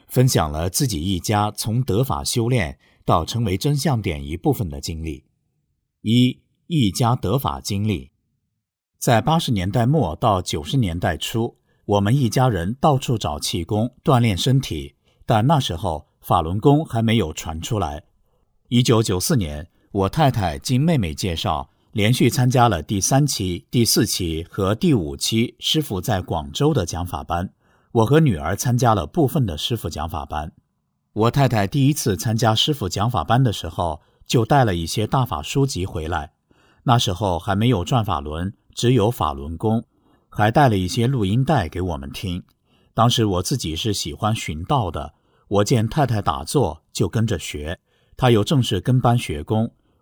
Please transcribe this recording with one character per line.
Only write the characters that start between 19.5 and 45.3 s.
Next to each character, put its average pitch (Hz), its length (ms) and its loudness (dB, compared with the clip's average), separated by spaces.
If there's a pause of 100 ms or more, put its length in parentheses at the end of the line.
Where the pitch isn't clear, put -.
我 95 160 0
太 151 220 2
太 85 280 0
经 127 220 0
妹 160 160 2
妹 85 180 -2
介 85 220 -4
绍， 78 320 -4 (240)
连 107 200 2
续 131 160 4
参 127 220 2
加 120 180 6
了 85 140 0
第 98 180 -4
三 135 260 2
期、 92 440 -4
第 120 140 4
四 131 200 2
期 82 460 -4
和 98 240 0
第 165 180 2
五 76 240 0
期 113 420 -2
师 - 220 -2
傅 110 180 -4
在 92 220 -2
广 78 320 -6
州 147 220 2
的 104 100 0
讲 85 220 -6
法 71 180 -8
班， 85 300 -4 (380)
我 113 120 4
和 139 160 6
女 131 160 4
儿 78 180 -4
参 117 220 0
加 117 180 4
了 85 120 0
部 135 200 0
分 127 200 0
的 78 100 -4
师 - 200 -4
傅 - 120 -6
讲 78 200 -8
法 73 180 -10
班。 78 260 -8 (600)
我 110 180 2
太 139 180 4
太 104 180 0
第 135 200 2
一 156 80 4
次 98 220 0
参 110 200 -2
加 110 180 2
师 147 200 0
傅 98 140 -4
讲 104 220 -2
法 98 120 -2
班 117 200 2
的 117 100 2
时 - 160 -8
候， 82 340 -4 (240)
就 117 180 2
带 139 200 4
了 101 100 0
一 85 100 -2
些 107 220 -4
大 135 180 0
法 76 160 -6
书 139 240 -2
籍 92 220 -4
回 78 220 -6
来， 80 240 -4 (500)
那 120 160 4
时 113 140 0
候 87 260 0
还 98 160 -4
没 107 140 2
有 104 140 2
转 113 220 0
法 87 160 -2
轮， 80 320 -6 (220)
只 120 180 2
有 110 180 4
法 80 220 -2
轮 71 240 -8
功， 113 260 0 (460)
还 107 220 2
带 143 180 6
了 107 80 2
一 92 100 0
些 117 200 0
录 127 180 0
音 107 180 2
带 135 240 0
给 85 140 -8
我 87 160 -4
们 69 140 -10
听。 90 320 -8 (500)
当 113 160 4
时 117 160 2
我 92 180 0
自 135 140 -4
己 80 180 -6
是 101 200 -4
喜 80 180 -6
欢 110 220 -2
寻 82 300 -6
道 117 260 -2
的， 71 240 -10 (340)